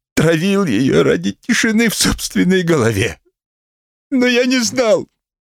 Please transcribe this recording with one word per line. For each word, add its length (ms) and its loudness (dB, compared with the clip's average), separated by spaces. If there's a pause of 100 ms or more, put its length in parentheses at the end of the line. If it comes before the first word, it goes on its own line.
(140)
травил 500 0
ее 380 0
ради 300 0
тишины 560 0
в 60 -4
собственной 680 -2
голове. 580 0 (920)
Но 160 0
я 200 2
не 140 0
знал. 480 0 (320)